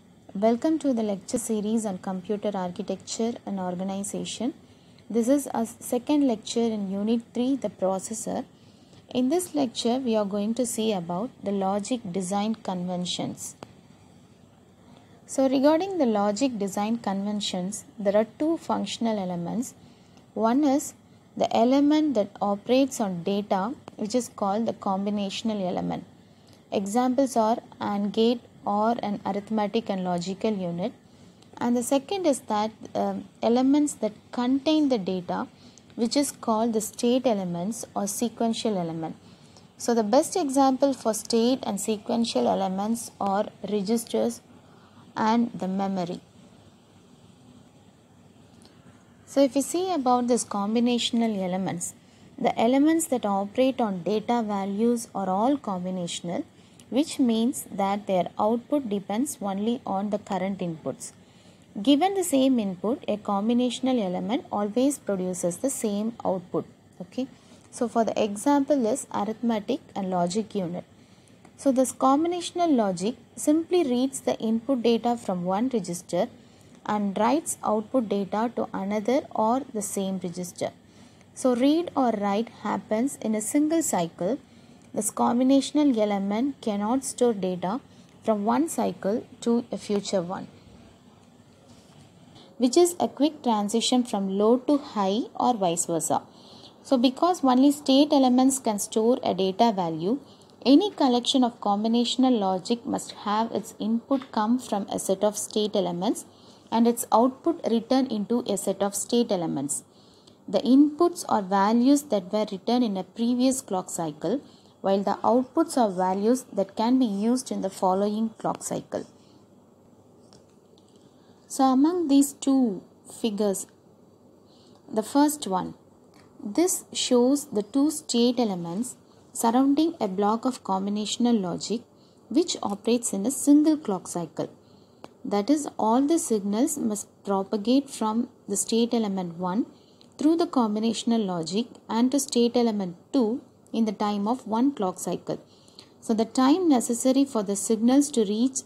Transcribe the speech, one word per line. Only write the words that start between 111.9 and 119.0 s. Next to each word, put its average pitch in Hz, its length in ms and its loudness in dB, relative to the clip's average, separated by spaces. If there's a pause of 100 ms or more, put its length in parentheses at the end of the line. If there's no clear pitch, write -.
that 190 280 -2
were 214 180 0
written 233 320 0
in 208 140 0
a 185 80 -4
previous 247 560 0
clock 185 300 -4
cycle, 170 520 -4 (400)
while 196 200 2
the 196 220 0
outputs 262 540 2
are 226 120 4
values 196 640 0
that 196 220 -2
can 247 240 2
be 254 80 2
used 220 440 -2
in 202 100 -4
the 190 100 -4
following 208 640 0
clock - 240 -4
cycle. - 420 -6 (2500)